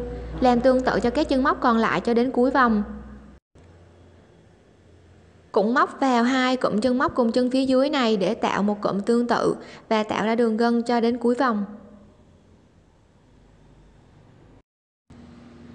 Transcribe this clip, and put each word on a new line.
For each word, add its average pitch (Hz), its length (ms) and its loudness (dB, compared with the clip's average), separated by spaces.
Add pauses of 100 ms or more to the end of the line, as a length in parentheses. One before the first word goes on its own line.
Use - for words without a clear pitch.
(400)
làm 247 200 4
tương 254 200 4
tự 254 200 0
cho 240 100 0
các 302 180 -2
chân 262 140 0
móc 330 180 0
còn 247 160 2
lại 180 240 0
cho 240 140 0
đến 240 160 0
cuối 254 200 2
vòng. 233 320 2 (2750)
Cũng 220 220 2
móc 330 260 -2
vào 247 220 2
hai 254 340 0
cụm 214 240 -2
chân 254 180 0
móc 294 160 -2
cùng 233 180 0
chân 247 180 0
phía 262 140 0
dưới 262 260 2
này 240 260 2
để 190 180 0
tạo - 280 0
một 208 180 -2
cụm - 200 -2
tương 233 260 0
tự - 280 0 (340)
và 214 140 0
tạo 214 240 -4
ra 226 80 0
đường 226 220 0
gân 233 260 0
cho 233 180 0
đến 240 180 0
cuối 240 160 0
vòng. 233 300 0 (4000)